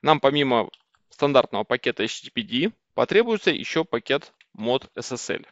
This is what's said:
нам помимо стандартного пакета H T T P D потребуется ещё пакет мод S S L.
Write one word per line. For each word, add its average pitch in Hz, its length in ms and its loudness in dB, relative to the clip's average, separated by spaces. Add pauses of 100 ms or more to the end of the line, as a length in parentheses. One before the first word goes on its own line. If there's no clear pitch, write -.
нам 151 180 4
помимо 139 500 2 (400)
стандартного 127 540 2
пакета 120 400 -2
H - 180 -4
T - 60 -20
T - 40 -20
P 120 120 -4
D 123 280 -2 (220)
потребуется 208 580 2
ещё 160 320 -2
пакет - 500 -4 (200)
мод 120 420 -4
S - 160 -10
S 123 180 -10
L. 90 120 -4 (100)